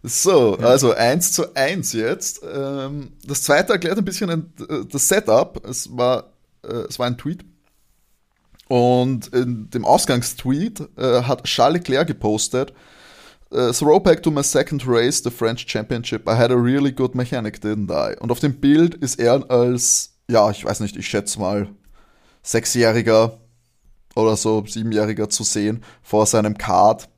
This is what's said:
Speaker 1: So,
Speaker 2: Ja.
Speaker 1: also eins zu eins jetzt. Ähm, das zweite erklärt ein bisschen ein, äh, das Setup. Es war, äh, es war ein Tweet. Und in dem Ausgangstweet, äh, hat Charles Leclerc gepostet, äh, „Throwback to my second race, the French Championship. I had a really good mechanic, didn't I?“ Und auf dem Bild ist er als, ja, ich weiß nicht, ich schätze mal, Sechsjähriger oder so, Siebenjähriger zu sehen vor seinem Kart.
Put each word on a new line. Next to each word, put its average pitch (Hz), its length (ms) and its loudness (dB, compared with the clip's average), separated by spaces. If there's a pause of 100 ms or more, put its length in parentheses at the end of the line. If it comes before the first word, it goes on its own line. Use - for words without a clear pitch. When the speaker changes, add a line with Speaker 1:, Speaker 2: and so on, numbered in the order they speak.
Speaker 1:
So, 127 520 2
Speaker 2:
Ja. - 80 0
Speaker 1:
also 127 260 6
eins 131 380 0
zu - 240 -4
eins 139 360 -2
jetzt. 117 520 -6
Ähm, 139 680 -10 (120)
das - 160 -6
zweite 170 300 2
erklärt 175 260 -2
ein 196 60 0
bisschen 190 260 -6
ein, 160 220 -6 (160)
äh, 156 200 -6
das - 200 -2
Setup. - 600 2
Es - 280 -10
war, 123 340 0 (320)
äh, - 260 -8
es - 120 -12
war 123 80 0
ein 123 100 -6
Tweet. 175 260 -8 (1200)
Und 123 600 2
in 123 420 -2
dem 120 140 -6
Ausgangstweet, 143 960 0 (160)
äh, 123 260 2
hat 127 220 -2
Charles 147 340 2
Leclerc 151 280 0
gepostet, 123 680 -2 (800)
äh, 120 220 0
„Throwback 165 500 4
to 160 80 2
my 143 140 -2
second 135 420 -2
race, 120 380 2
the 123 60 -2
French 117 380 -4
Championship. 113 600 -6
I 107 80 2
had 120 160 4
a - 20 4
really 131 380 2
good 127 240 -2
mechanic, 120 480 -6
didn't 104 260 -4
I?“ 73 300 -2
Und 113 100 -6
auf 120 80 0
dem 131 220 -2
Bild 160 340 4
ist - 240 -6
er 120 320 2
als, 123 640 0 (160)
ja, 107 220 6
ich - 120 -10
weiß 104 160 -4
nicht, 104 160 -6
ich - 120 -10
schätze 104 320 -4
mal, 101 280 -2 (760)
Sechsjähriger 113 960 2 (760)
oder 110 220 2
so, 110 300 0
Siebenjähriger 107 640 -2
zu - 120 -4
sehen 107 400 -4 (200)
vor 107 240 2
seinem 107 300 0
Kart. 101 600 2